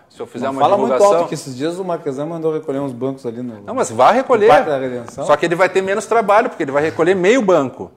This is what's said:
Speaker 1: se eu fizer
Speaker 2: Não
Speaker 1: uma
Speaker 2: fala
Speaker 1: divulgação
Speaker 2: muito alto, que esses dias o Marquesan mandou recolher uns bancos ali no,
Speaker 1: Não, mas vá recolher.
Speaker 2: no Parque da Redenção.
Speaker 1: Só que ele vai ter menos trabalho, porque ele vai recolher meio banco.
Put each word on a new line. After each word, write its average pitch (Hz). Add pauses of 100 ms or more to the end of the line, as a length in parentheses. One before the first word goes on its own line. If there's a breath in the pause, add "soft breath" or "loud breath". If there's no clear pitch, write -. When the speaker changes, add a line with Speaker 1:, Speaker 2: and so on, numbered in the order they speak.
(100)
Speaker 1:
se -
eu 120
fizer 123
Speaker 2:
Não 135
Speaker 1:
uma 135
Speaker 2:
fala 165
Speaker 1:
divulgação 202
Speaker 2:
muito 202
alto, 165
que 165
esses 135
dias 165
o 190
Marquesan 151
mandou 160
recolher 151
uns 139
bancos 131
ali 120
no, 113
Speaker 1:
Não, 214
mas 233
vá 123
recolher. 233
Speaker 2:
no 240
Parque 262
da 143
Redenção. 127
Speaker 1:
Só 156
que 175
ele 170
vai 185
ter 190
menos 196
trabalho, 220
porque -
ele 135
vai 143
recolher 165
meio 196
banco. 143